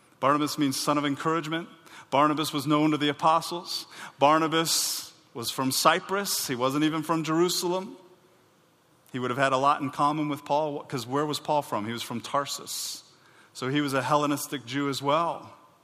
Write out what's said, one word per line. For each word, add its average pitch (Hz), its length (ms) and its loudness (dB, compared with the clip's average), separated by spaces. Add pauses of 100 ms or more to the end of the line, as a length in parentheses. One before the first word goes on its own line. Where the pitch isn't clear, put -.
(220)
Barnabas 147 360 2
means 139 200 0
son 147 200 0
of 143 60 -2
encouragement. 160 640 -2 (440)
Barnabas 147 420 2
was 139 120 -4
known 151 260 4
to 151 60 2
the 147 120 0
apostles. 165 800 0 (320)
Barnabas 156 920 2 (220)
was 117 180 -6
from 131 200 -2
Cyprus. 185 760 0
He 135 80 -2
wasn't 135 280 0
even 156 200 0
from 165 200 0
Jerusalem. 175 760 0 (1120)
He 131 80 -6
would 123 120 -2
have 120 60 -2
had 135 160 4
a 131 40 2
lot 139 240 4
in 135 80 -4
common 151 400 0
with 139 160 -6
Paul, 147 380 -2
'cause 123 220 -8
where 139 200 -2
was 147 140 -4
Paul 151 220 0
from? 107 240 -4
He 113 60 -6
was 117 120 -6
from 117 180 -8
Tarsus. - 840 -6 (500)
So 131 160 -6
he 147 120 2
was 139 120 -2
a 135 80 2
Hellenistic 143 640 0
Jew 139 240 -4
as 131 120 -4
well. 143 520 0 (300)